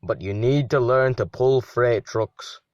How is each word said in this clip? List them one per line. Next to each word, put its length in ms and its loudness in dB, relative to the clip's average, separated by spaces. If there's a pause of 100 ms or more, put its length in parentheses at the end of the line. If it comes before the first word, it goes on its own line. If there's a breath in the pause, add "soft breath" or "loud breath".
but 200 -4
you 100 -6
need 380 0
to 100 2
learn 340 2
to 120 -2
pull 340 2
freight 460 0
trucks. 560 -6 (120)